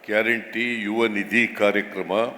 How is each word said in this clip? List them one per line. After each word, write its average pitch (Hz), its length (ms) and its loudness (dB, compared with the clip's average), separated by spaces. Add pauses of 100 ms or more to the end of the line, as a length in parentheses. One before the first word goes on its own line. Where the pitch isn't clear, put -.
ಗ್ಯಾರಂಟಿ 110 580 0 (220)
ಯುವ 113 200 2 (100)
ನಿಧಿ 104 260 2 (180)
ಕಾರ್ಯಕ್ರಮ 95 520 0 (260)